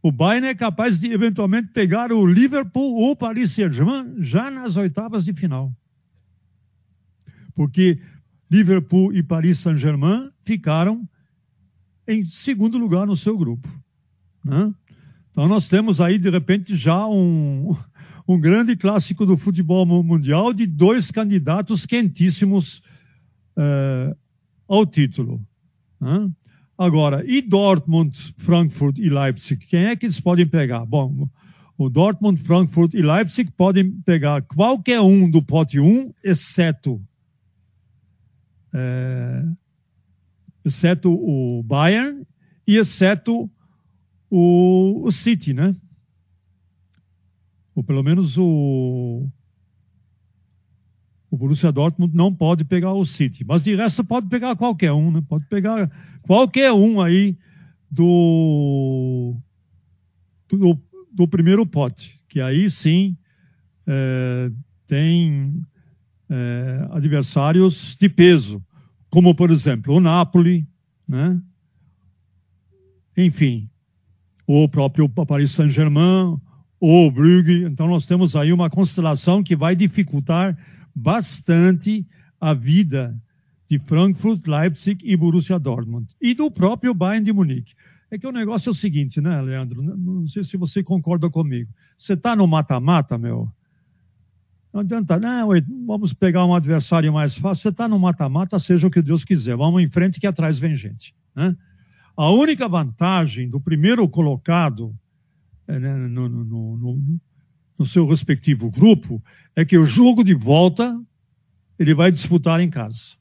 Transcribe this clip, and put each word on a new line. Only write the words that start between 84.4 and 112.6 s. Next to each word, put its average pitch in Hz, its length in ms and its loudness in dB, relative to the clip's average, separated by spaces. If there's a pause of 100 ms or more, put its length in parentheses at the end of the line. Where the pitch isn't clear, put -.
Leipzig 160 580 -2
e 202 120 0
Borussia 170 420 0
Dortmund. 117 480 -8 (140)
E 240 140 0
do 302 160 -2
próprio 220 440 -2
Bayern 196 300 -2
de 220 80 0
Munique. 143 420 -2 (360)
É 214 60 -12
que 196 100 -12
o 269 60 -10
negócio 226 380 -4
é - 20 0
o - 20 0
seguinte, 147 460 -4
né, 156 220 -2
Leandro? 131 400 -8
N-, 170 140 -6
não 180 320 -6
sei 202 160 -8
se 160 120 -10
você 180 260 -4
concorda 170 460 -2
comigo. 131 420 -4 (260)
Você - 200 -4
tá 233 180 -2
no 202 120 4
mata-mata, 143 720 0
meu. 117 320 -6 (1200)
Não 202 80 -6
adianta, 190 380 -2
não, 233 300 -2 (380)
vamos 208 280 -4
pegar 180 320 2
um 180 80 4
adversário 160 580 0
mais 151 240 -2
fácil. 190 260 -4
Você 214 100 -2
tá 233 160 -6
no 214 100 2
mata-mata, 175 600 0
seja 175 280 2
o 180 40 2
que 170 120 2
Deus 143 220 0
quiser. 123 320 -2
Vamos 165 260 2
em 156 80 0
frente 180 300 -2
que 208 60 -4
atrás 160 320 -2
vem 156 160 -4
gente, 107 400 -12 (200)
né? 175 220 -2 (600)
A 151 140 2
única 262 380 2
vantagem 156 800 -2
do 131 120 -6
primeiro 170 480 2
colocado, 143 840 -2 (760)
é, 143 100 -6
né, 135 160 -4
no, 123 340 -6
no, 120 160 -6
no, 113 320 -8
no, 135 420 -4 (600)
no 156 60 0
seu 170 220 2
respectivo 135 640 -2
grupo 135 520 4 (320)
é 160 100 2
que 170 140 4
o 156 80 6
jogo 233 380 4
de 190 100 6
volta 180 680 2 (800)
ele 156 160 4
vai 165 160 4
disputar 165 500 0